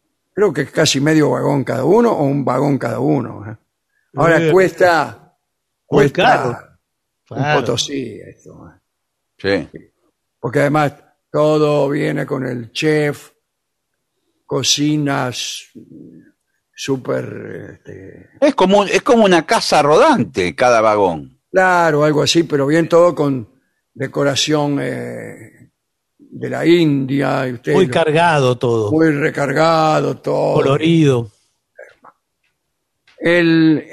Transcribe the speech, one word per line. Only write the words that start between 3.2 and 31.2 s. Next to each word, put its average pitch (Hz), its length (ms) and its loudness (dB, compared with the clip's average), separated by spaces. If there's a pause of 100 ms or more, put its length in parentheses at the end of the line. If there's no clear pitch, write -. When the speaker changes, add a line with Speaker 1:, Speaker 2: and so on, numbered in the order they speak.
Speaker 1:
¿eh? 110 60 -14 (600)
Ahora 160 220 2
Speaker 2:
Bien. 160 140 2
Speaker 1:
cuesta, 170 840 0 (540)
Speaker 2:
Muy 143 200 4
Speaker 1:
cuesta - 120 -2
Speaker 2:
caro. 190 280 2
Speaker 1:
un 117 60 -8 (840)
Speaker 2:
Claro. 143 220 0
Speaker 1:
potosí 127 640 -6
esto, - 440 -20
¿eh? - 1040 -8
Speaker 3:
Sí. - 60 -18 (600)
Speaker 1:
Porque 139 220 -4
además 143 320 0 (400)
todo 151 560 0
viene 151 380 -4
con 135 200 -6
el 120 240 -10
chef, 151 600 -2 (1160)
cocinas 139 1160 -4 (1120)
súper... 117 920 -8 (100)
Este 95 500 -20 (100)
Speaker 3:
Es 190 140 2
como 196 260 2
un, 196 80 -2
es - 140 0
como 233 220 4
una 175 220 4
casa 196 360 2
rodante 143 720 2
cada 123 260 4
vagón. 95 600 0 (100)
Speaker 1:
Claro, 175 540 2
algo 147 180 2
así, 156 220 0
pero 139 220 -2
bien 160 220 0
todo 170 260 4
con 139 340 -2 (440)
decoración, 143 880 -2
eh, 120 880 -12 (480)
de - 320 -12
la 127 160 -4
India, 139 840 0
y 127 60 -8
usted 120 200 -6
Speaker 2:
Muy 185 120 4
Speaker 1:
lo 131 60 -6
Speaker 2:
cargado 156 640 2
todo. 117 320 0
Speaker 1:
Muy 160 220 2
recargado 147 1080 0
todo. 147 360 -2
Speaker 2:
Colorido. 147 760 2 (1900)